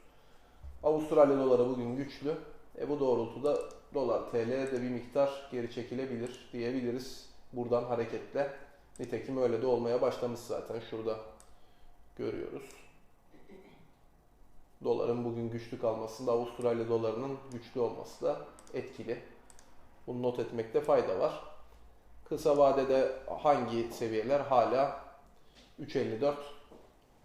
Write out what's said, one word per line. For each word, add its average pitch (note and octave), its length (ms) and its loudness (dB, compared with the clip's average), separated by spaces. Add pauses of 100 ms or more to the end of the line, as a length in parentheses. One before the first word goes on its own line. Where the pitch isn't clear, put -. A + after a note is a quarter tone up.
(840)
Avustralya D3+ 560 6
doları B2+ 300 6
bugün A#2+ 280 -2
güçlü. C#3 380 -4 (460)
E, C3+ 80 -4
bu C#3+ 120 0
doğrultuda A#2+ 580 2 (360)
dolar A#2+ 380 0
T A2+ 160 0
L C3+ 240 -2
de B2 100 0
bir B2 80 -2
miktar C#3 600 0
geri A#2 200 -4
çekilebilir B2 800 -6
diyebiliriz B2 760 -4 (260)
buradan A#2+ 320 2
hareketle. A#2+ 680 -2 (480)
Nitekim B2+ 440 -4
öyle A#2 200 2
de C3 40 0
olmaya A#2+ 360 2
başlamış A#2+ 380 0
zaten. - 400 -6 (100)
Şurada A2 260 -2 (1000)
görüyoruz. - 480 -6 (2250)
Doların A#2+ 400 0
bugün A#2 260 -4
güçlü - 300 -8
kalmasında A2+ 520 -2
Avustralya A#2 560 0
dolarının A#2 500 0 (140)
güçlü A#2+ 280 -6
olması - 440 -4
da D3 160 0 (340)
etkili. A#2 440 -6 (880)
Bunu B2 160 -6
not B2 160 0
etmekte A#2 420 0
fayda B2+ 380 4
var. C#3+ 240 0 (840)
Kısa D3 280 4
vadede C3+ 560 6 (300)
hangi A#2 500 2
seviyeler A#2 480 0
hala? B2 600 4 (800)
Üç C#3+ 180 -6
elli A2+ 240 -2
dört C#3+ 180 0 (840)